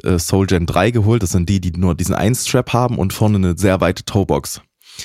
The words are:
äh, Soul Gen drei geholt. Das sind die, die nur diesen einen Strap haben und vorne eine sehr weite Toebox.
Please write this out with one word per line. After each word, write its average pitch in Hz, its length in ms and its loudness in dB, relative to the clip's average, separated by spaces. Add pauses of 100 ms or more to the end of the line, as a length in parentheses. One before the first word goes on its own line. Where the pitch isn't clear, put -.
äh, 90 160 0
Soul 98 260 0
Gen 87 220 0
drei 98 240 2
geholt. 113 320 2
Das 90 80 -2
sind 87 180 0
die, 95 120 2
die 90 100 -2
nur 87 240 0
diesen 87 180 -2
einen 110 220 0
Strap - 380 -2
haben 120 260 0
und 95 140 -2
vorne 107 240 2
eine 90 200 0
sehr 92 240 2
weite 87 240 0
Toebox. 82 560 -2 (440)